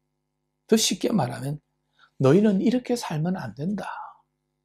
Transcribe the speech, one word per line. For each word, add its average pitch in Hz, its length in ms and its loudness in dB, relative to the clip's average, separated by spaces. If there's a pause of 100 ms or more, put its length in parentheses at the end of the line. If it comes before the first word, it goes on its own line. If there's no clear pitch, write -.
(680)
더 220 100 6
쉽게 - 340 -2
말하면 131 480 -2 (580)
"너희는 190 440 4
이렇게 247 340 0
살면 175 400 -4
안 131 200 -10
된다." 175 340 -6 (760)